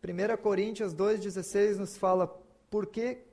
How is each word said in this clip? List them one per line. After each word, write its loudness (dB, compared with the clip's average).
Primeira -2
Coríntios 0
dois 2
dezesseis 0
nos -6
fala, 4
"Porque -4